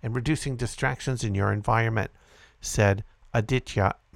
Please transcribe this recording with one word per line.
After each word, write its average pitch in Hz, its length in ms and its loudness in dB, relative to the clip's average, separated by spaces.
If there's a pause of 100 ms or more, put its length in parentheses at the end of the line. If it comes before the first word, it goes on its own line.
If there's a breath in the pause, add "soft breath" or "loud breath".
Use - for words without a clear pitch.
and 113 120 -6
reducing 135 420 -2
distractions 123 680 -2
in 104 120 0
your 98 180 2
environment," 113 580 0 (500 soft breath)
said 101 440 2 (300)
Aditya 113 600 0 (220)